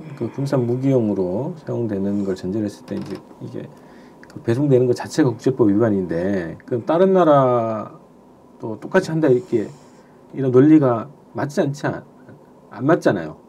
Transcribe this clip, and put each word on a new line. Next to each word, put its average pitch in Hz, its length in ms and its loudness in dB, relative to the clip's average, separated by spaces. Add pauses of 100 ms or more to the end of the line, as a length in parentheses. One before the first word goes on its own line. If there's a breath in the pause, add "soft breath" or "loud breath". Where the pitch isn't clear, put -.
(180)
그 113 120 -6
군산 135 380 -2
무기용으로 120 880 0 (120)
사용되는 101 600 -4
걸 95 100 -4
전제로 101 300 -4
했을 - 200 -10
때 101 100 -10
이제 95 200 -10 (240)
이게 120 300 -14 (580 loud breath)
그 - 140 -18
배송되는 127 440 2
것 123 120 0
자체가 135 320 0
국제법 117 400 0
위반인데 95 960 -2
그럼 120 200 -6
다른 185 280 2
나라 123 760 2 (720)
또 110 220 -10
똑같이 - 300 0
한다 156 180 2
이렇게 123 400 0 (640 soft breath)
이런 135 180 -2
논리가 131 560 6 (240)
맞지 143 300 -4
않지 143 260 -4
않-, 110 160 -6 (680)
안 120 160 -10
맞잖아요. 98 520 0 (120)